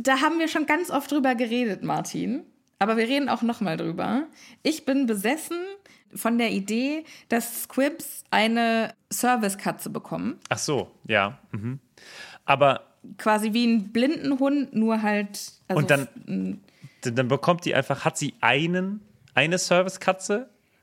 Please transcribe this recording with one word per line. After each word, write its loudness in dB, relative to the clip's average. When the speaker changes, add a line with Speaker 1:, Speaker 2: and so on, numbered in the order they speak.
Speaker 1:
Da 4
haben 2
wir 0
schon -2
ganz 0
oft -2
drüber 2
geredet, -2
Martin. -4
Aber 2
wir 2
reden 0
auch -2
noch 0
mal -2
drüber. -2
Ich -2
bin 2
besessen -2
von 0
der 0
Idee, -2
dass -2
Squibs -4
eine 2
Servicekatze -2
bekommen. -6
Speaker 2:
Ach 0
so, -2
ja. 2
Mhm. -6
Aber 4
Speaker 1:
Quasi 0
wie 2
ein 2
Blindenhund, 0
nur 2
halt, -2
also 0
Speaker 2:
Und 2
dann 6
Speaker 1:
f-, -8
n- -4
Speaker 2:
d-, -2
dann 0
bekommt 2
die -2
einfach, 0
hat 0
sie -4
einen, 2
eine 4
Servicekatze 0